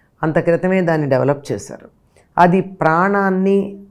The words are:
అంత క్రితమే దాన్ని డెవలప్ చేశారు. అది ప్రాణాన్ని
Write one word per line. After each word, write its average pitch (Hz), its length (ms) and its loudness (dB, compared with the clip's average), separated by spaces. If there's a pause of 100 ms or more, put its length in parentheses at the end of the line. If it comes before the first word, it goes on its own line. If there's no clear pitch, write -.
(240)
అంత 160 160 0
క్రితమే 170 420 0
దాన్ని 160 280 0
డెవలప్ 135 420 0
చేశారు. - 480 -12 (380)
అది 180 240 4
ప్రాణాన్ని 190 1160 0 (140)